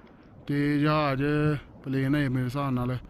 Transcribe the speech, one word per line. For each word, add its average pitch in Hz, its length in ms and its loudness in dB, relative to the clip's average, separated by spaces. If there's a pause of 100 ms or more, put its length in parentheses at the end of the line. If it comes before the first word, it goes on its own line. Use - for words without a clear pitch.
(460)
ਤੇ 143 320 0
ਜਹਾਜ਼, 147 440 2 (640)
ਪਲੇਨ 135 300 2
ਹੈ 147 140 2
ਮੇਰੇ 127 160 0
ਹਿਸਾਬ 135 260 -2
ਨਾਲ 123 280 -2 (120)